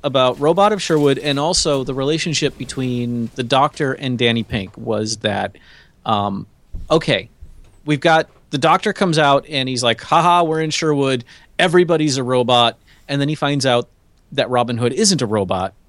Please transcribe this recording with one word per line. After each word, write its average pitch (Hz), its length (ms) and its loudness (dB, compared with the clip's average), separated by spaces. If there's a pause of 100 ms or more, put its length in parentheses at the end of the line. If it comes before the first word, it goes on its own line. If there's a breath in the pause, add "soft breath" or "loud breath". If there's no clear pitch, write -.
about 131 380 2
Robot 175 320 4
of 202 80 -4
Sherwood 147 380 2
and 143 200 -2
also 147 460 0
the 139 80 -6
relationship 147 640 -2
between 120 800 -4
the 139 80 -6
Doctor 139 500 0
and 127 260 -6
Danny 117 240 2
Pink 98 360 -8
was 107 400 -4
that, 101 380 -4 (500 soft breath)
um, 101 400 -2 (440)
okay, 147 380 0 (560)
we've 147 160 -2
got, 160 300 2 (200)
the 147 80 -4
Doctor 175 360 0
comes 170 240 0
out 139 320 4
and 135 180 -4
he's 127 140 -4
like, 117 180 0
"Ha 160 220 2
ha, 175 220 4
we're 160 180 -2
in 156 80 -4
Sherwood. 139 540 -2 (340 loud breath)
Everybody's 156 580 2
a 135 60 -2
robot." 120 560 2 (280 soft breath)
And 143 140 -2
then 139 80 0
he 156 60 -2
finds 143 320 -2
out 120 220 0 (440)
that 120 160 -2
Robin 120 300 0
Hood 120 160 0
isn't 190 260 2
a 127 60 -2
robot. 95 480 -2 (140)